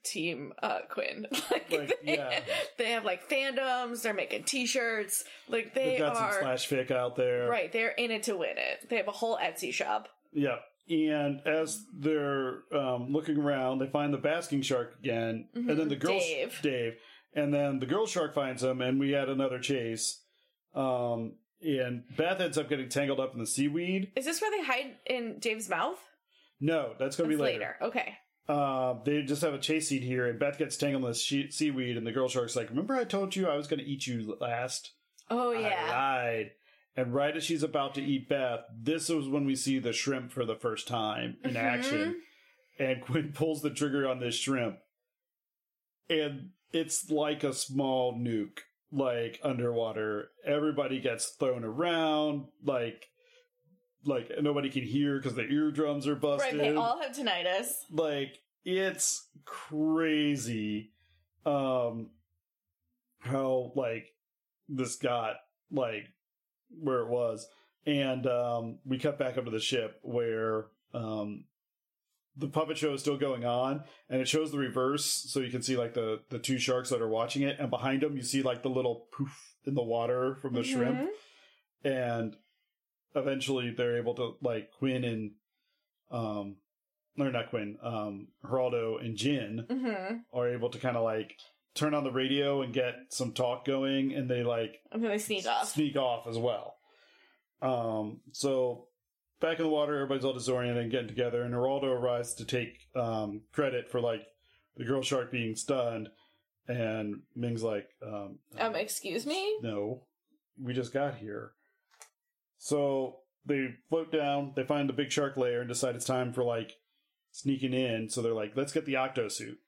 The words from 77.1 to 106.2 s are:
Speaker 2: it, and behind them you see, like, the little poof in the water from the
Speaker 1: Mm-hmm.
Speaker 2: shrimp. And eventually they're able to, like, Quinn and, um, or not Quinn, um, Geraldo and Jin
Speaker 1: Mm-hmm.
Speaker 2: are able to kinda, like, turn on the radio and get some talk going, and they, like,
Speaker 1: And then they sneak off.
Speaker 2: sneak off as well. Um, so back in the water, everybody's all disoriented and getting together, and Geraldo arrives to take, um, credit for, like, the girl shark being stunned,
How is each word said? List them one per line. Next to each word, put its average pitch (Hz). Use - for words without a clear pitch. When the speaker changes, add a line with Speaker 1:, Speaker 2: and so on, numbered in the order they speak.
Speaker 2:
it, 139
and 135
behind 131
them 151
you 127
see, 135
like, 123
the 131
little 127
poof -
in 139
the 127
water 123
from 135
the 117
Speaker 1:
Mm-hmm. -
Speaker 2:
shrimp. 277
And 120
eventually 131
they're 120
able 120
to, 120
like, 117
Quinn 127
and, 110
um, 104
or 139
not 117
Quinn, 104
um, 104
Geraldo 120
and 113
Jin 117
Speaker 1:
Mm-hmm. 226
Speaker 2:
are 123
able 120
to 120
kinda, 120
like, 110
turn 151
on 143
the 131
radio 139
and 123
get 123
some 123
talk 127
going, 135
and 127
they, 123
like, 117
Speaker 1:
And 226
then 220
they 208
sneak 208
off. 117
Speaker 2:
sneak 147
off 120
as 113
well. 117
Um, 113
so 127
back 160
in 165
the 160
water, 147
everybody's 139
all 135
disoriented 123
and 113
getting 123
together, 120
and 120
Geraldo 135
arrives 120
to 113
take, 123
um, 110
credit 123
for, 123
like, 113
the -
girl 131
shark 127
being 117
stunned, 117